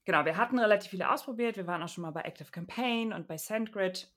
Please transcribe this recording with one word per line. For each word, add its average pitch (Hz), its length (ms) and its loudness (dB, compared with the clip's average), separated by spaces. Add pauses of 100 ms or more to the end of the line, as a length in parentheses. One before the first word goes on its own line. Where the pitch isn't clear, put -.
genau, 156 200 4
wir 160 140 0
hatten 247 200 2
relativ 208 320 4
viele 185 200 0
ausprobiert. 233 460 0
Wir 185 100 -6
waren 175 160 -2
auch 170 60 -4
schon 175 140 -10
mal 160 80 -6
bei 160 120 -6
Active - 280 -10
Campaign 226 640 -2
und 170 160 -8
bei 160 80 -8
SendGrid 208 800 -2